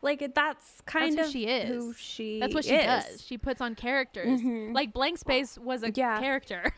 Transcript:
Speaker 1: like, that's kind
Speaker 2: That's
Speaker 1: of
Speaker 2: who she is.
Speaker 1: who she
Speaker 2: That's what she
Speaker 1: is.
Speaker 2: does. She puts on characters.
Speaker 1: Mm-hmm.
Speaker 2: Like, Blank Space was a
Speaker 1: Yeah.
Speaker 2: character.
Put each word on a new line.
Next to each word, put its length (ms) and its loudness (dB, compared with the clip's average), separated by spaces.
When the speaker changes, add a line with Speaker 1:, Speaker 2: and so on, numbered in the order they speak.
Speaker 1:
like, 340 0
that's 460 0
kind 360 2
Speaker 2:
That's 120 2
Speaker 1:
of 40 -4
Speaker 2:
who 60 -2
she 80 0
is. 220 0
Speaker 1:
who 240 -4
she 480 -6
Speaker 2:
That's 120 0
what 120 0
she 100 4
Speaker 1:
is. 300 4
Speaker 2:
does. 200 -8
She 120 -8
puts 240 -4
on 120 -2
characters. 680 0
Speaker 1:
Mm-hmm. 320 -2
Speaker 2:
Like, 180 0
Blank 260 0
Space 400 0
was 260 -4
a 80 0
Speaker 1:
Yeah. 280 2
Speaker 2:
character. 580 -2